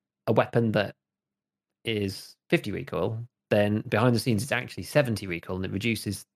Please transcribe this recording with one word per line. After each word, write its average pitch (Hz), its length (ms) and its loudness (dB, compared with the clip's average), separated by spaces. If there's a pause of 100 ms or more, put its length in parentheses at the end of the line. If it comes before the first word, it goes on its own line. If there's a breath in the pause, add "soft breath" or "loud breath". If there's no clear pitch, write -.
(280)
a 120 60 4
weapon 117 400 2
that 104 220 0 (880)
is 104 520 -4 (140)
fifty 160 220 0
recoil, 101 560 -4 (220)
then 104 400 4
behind 120 260 4
the 113 40 0
scenes 110 240 0
it's - 80 -8
actually 120 320 -4
seventy 120 420 0
recoil, 87 300 -6
and 92 100 -4
it 95 60 -6
reduces 104 540 -4 (100)